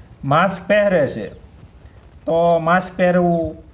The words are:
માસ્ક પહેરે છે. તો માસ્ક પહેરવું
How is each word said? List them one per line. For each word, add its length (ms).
માસ્ક 440
પહેરે 400
છે. 200
તો 320
માસ્ક 380
પહેરવું 600